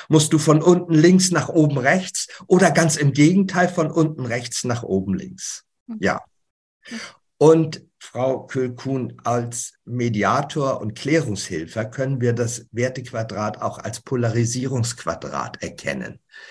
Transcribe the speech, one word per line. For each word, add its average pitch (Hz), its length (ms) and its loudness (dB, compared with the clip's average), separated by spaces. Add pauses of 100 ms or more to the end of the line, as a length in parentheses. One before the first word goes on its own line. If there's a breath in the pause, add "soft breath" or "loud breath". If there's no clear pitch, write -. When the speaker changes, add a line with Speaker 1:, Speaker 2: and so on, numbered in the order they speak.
Speaker 1:
musst 156 240 4
du 160 60 4
von 151 240 4
unten 175 300 4
links 175 380 6
nach 160 180 0
oben 147 300 2
rechts 165 500 -2 (180 loud breath)
oder 185 240 6
ganz 165 260 4
im 143 160 2
Gegenteil 180 560 4
von 156 220 -2
unten 151 360 0
rechts 120 380 -6
nach 120 180 -4
oben 95 320 -2
links. - 500 -10 (220)
Speaker 2:
Mhm. 226 140 -12
Speaker 1:
Ja. 185 200 -2 (720 loud breath)
Speaker 2:
Mhm. 226 100 -12 (380 loud breath)
Speaker 1:
Und 160 440 4 (160)
Frau 127 480 -4
Kühl-Kuhn, 127 760 -6
als 120 480 -4 (120)
Mediator 120 960 -2
und 107 140 -8
Klärungshelfer 110 920 -4
können 135 340 -6
wir 120 140 2
das 117 360 -6
Wertequadrat 113 920 -6
auch - 180 -8
als - 220 -12
Polarisierungsquadrat 117 1600 -4
erkennen. - 580 -10 (300 loud breath)